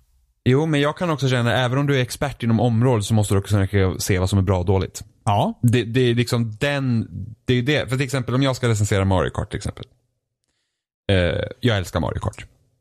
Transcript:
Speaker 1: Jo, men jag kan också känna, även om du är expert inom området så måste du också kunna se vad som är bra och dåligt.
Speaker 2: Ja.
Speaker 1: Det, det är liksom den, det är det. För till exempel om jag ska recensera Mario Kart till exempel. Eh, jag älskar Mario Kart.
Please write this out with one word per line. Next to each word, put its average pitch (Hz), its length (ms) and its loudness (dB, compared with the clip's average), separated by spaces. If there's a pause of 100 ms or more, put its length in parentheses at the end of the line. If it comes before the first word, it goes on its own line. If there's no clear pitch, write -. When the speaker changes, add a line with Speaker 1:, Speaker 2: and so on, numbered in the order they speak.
(480)
Speaker 1:
Jo, 139 180 2
men 151 140 0
jag 147 160 0
kan 180 140 -2
också 135 180 0
känna, 120 280 2
även 127 220 0
om 143 80 0
du 139 120 2
är 127 40 2
expert 127 400 -6
inom 113 180 2
området 117 440 2
så 110 100 0
måste 104 200 2
du 98 40 4
också 98 280 0
kunna 95 320 0
se 95 200 0
vad 92 120 0
som 101 80 2
är 95 40 4
bra 92 160 2
och 92 80 -2
dåligt. 95 360 -2 (220)
Speaker 2:
Ja. 120 380 0
Speaker 1:
Det, 120 220 4
det 117 160 0
är 120 140 4
liksom 117 460 -2
den, 135 480 -2 (360)
det 127 100 2
är 123 80 2
det. 123 260 0
För 131 80 -4
till 139 80 0
exempel 123 300 -4
om 131 80 2
jag 131 140 0
ska 123 120 0
recensera 104 360 2
Mario 90 260 2
Kart - 200 -6
till - 60 -6
exempel. - 280 -8 (1300)
Eh, 87 300 0 (180)
jag 113 160 0
älskar 90 240 -4
Mario - 200 -4
Kart. - 260 -8 (340)